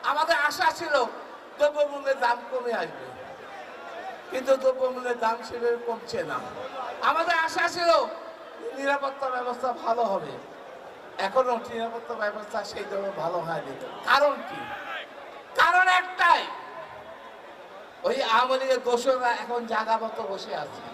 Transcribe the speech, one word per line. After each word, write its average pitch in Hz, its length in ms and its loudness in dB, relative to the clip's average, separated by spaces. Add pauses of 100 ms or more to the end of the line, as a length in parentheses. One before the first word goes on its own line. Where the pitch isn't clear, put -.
আমাদের 294 320 4
আশা 294 320 4 (120)
ছিল 311 160 0 (600)
দ্রব্যমূল্যের 285 600 2
দাম 240 180 4 (140)
কমে 240 220 -2
আসবে, 160 340 -4 (1200)
কিন্তু 262 240 2
দ্রব্যমূল্যের 254 640 2
দাম 226 240 2
সেভাবে 240 340 0 (100)
কমছে 220 360 -4
না। 143 140 -4 (640)
আমাদের 330 340 4
আশা 330 340 2
ছিল 339 200 2 (880)
নিরাপত্তা 277 520 0
ব্যবস্থা 247 440 -2 (120)
ভালো 233 180 2
হবে, 175 300 0 (840)
এখনো 247 360 2 (160)
নিরাপত্তা 226 440 -6
ব্যবস্থা 208 500 -4
সেই 202 280 -8
জন্য 196 200 -2 (100)
ভালো 175 160 -2
হয়নি। 156 360 -4 (320)
কারণ 277 300 6 (140)
কি? - 100 -10 (1000)
কারণ 359 260 8
একটাই, 370 540 4 (1600)
ওই 240 200 2
আওয়ামী 240 360 6
লীগের 262 240 2
দোসররা 247 480 4
এখন 233 340 -2
জায়গা 220 320 2
মতো 220 260 -4
বসে 196 320 -6
আছে 147 280 -8 (100)